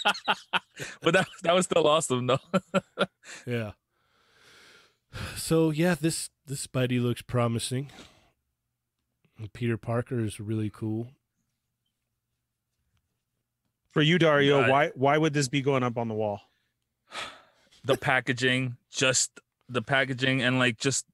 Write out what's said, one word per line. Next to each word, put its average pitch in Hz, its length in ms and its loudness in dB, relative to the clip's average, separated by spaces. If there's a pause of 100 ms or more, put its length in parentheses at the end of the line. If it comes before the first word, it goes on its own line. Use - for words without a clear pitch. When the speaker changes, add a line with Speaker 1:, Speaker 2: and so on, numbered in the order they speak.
(1000)
Speaker 1:
But 165 120 2
that, 185 140 4 (160)
that 170 100 4
was 180 120 2
still 165 220 2
awesome, 127 400 2
though. 123 120 2 (340)
<laughs> - 320 -2 (400)
Speaker 2:
Yeah. 117 280 -6 (1600)
So, 160 320 2
yeah, 165 260 0
this, 156 340 -4 (180)
this 139 200 -10
Spidey 127 340 0
looks 120 200 -2
promising. 120 680 -2 (1500)
And 107 160 -14
Peter 117 240 -4
Parker 120 420 -4
is 107 200 -6
really 110 320 -4
cool. 113 400 -8 (2750)
Speaker 3:
For 156 100 2
you, 165 180 4
Dario, 143 440 6
Speaker 1:
Uh, 113 60 4
Speaker 3:
why, 139 260 4
why 139 220 4
would 156 160 2
this 143 140 0
be 139 140 -2
going 131 220 0
up 120 140 -2
on 117 100 -4
the 110 80 -6
wall? 104 260 -4 (1400)
Speaker 1:
The 135 120 2
packaging, 127 800 -2 (140)
just - 480 -2 (300)
the 123 120 -4
packaging 135 600 0
and, 127 180 0
like, 123 180 0
just - 360 -4